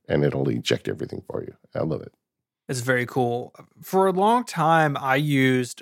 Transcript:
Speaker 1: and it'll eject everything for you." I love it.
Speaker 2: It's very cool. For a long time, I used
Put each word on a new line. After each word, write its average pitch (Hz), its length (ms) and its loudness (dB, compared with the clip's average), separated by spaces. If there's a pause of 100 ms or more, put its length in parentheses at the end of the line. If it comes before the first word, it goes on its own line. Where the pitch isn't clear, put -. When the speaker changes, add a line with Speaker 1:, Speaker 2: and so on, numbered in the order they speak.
Speaker 1:
and 78 160 2
it'll 69 260 0
eject - 380 -2
everything - 400 -8
for - 140 -8
you." - 140 -14 (180)
I - 60 -4
love 156 220 -4
it. - 120 -18 (560)
Speaker 2:
It's 123 120 -6
very 123 260 0
cool. 120 480 -4 (260)
For 190 260 2
a 190 40 2
long 214 320 2
time, 160 540 2
I 131 180 0
used 131 640 2